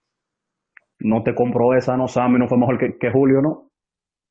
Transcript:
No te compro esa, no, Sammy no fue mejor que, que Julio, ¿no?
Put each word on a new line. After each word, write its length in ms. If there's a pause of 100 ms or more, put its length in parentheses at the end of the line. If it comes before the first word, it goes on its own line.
(1000)
No 240
te 120
compro 400
esa, 220
no, 100
Sammy 320
no 80
fue 100
mejor 220
que, 180
que 140
Julio, 300
¿no? 280 (600)